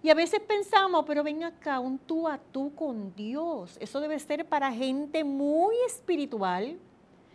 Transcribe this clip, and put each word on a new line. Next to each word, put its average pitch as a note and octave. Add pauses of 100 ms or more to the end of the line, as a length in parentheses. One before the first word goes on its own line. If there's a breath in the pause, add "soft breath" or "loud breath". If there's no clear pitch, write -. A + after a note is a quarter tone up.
Y D#4
a D4+
veces E4+
pensamos, G4
"Pero D4
ven D4+
acá, D#4
un C4
tú E4
a C#4+
tú C#4
con A3
Dios". A#3
Eso -
debe D4+
ser D#4
para C#4
gente C#4
muy D4 (120)
espiritual, B3+ (580 loud breath)